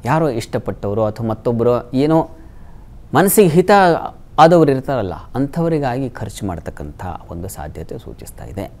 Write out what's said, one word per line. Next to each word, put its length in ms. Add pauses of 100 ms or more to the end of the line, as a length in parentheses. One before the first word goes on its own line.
ಯಾರೋ 240
ಇಷ್ಟಪಟ್ಟವರು 760
ಅಥವಾ 220
ಮತ್ತೊಬ್ಬರು 640
ಏನೋ 380 (840)
ಮನಸ್ಸಿಗೆ 340
ಹಿತ 220 (680)
ಆದವರು 320
ಇರ್ತಾರಲ್ಲ, 440
ಅಂಥವರಿಗಾಗಿ 960
ಖರ್ಚು 360
ಮಾಡ್ತಕ್ಕಂಥ 580 (260)
ಒಂದು 180
ಸಾಧ್ಯತೆ 500
ಸೂಚಿಸ್ತಾ 460
ಇದೆ. 260 (100)